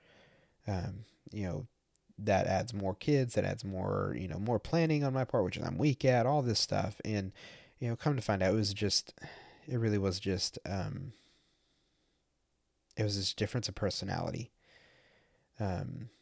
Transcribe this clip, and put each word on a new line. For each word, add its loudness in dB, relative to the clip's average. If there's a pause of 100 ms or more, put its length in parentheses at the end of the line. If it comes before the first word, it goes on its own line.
(680)
Um, -4 (260)
you -6
know, -4 (500)
that 2
adds 0
more -2
kids, 2
that 2
adds -2
more, -2
you -4
know, -4
more 0
planning 2
on 0
my 2
part, 2
which -2
I'm -2
weak 2
at, 6
all 4
this 2
stuff. 0
And -2 (520)
you 0
know, -2
come 0
to -2
find 2
out, 6
it 4
was 2
just, 0 (540)
it -4
really 2
was 2
just, -2
um, -4 (1800)
it 0
was 0
this -2
difference -2
of -8
personality. -4 (1080)
Um, -4 (140)